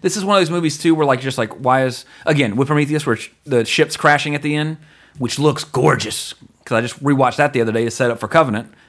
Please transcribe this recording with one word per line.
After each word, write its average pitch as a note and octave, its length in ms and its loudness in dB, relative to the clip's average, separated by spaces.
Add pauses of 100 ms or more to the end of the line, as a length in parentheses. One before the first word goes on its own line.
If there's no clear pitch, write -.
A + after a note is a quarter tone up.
this F#3 140 -2
is G3 80 -6
one G3+ 120 2
of G3 60 4
those D#3+ 80 0
movies, E3 280 -2
too, E3 160 2
where, D#3 120 2
like, C3 140 2
just, C3 180 -6
like, A2 160 -4
why C3 300 2
is, B2 200 -6 (220)
again, C3 300 2
with C3 120 2
Prometheus, D3 380 0
where A#2 100 2
sh-, - 140 -14 (140)
the B2 200 0
ship's D3+ 320 0
crashing D3 380 2
at C#3+ 80 -6
the D3+ 120 -2
end, D#3 220 -4 (420)
which B2+ 200 -4
looks C#3+ 260 2
gorgeous, - 720 -2 (300)
'cause A#2+ 120 -2
I A2+ 60 4
just A#2+ 200 -8
rewatched C3+ 340 2
that D3 180 2
the A#2+ 80 2
other A2+ 100 0
day A2+ 120 0
to A#2 60 -2
set B2 200 0
up A2+ 100 -6
for - 80 -6
Covenant, B2+ 420 0 (180)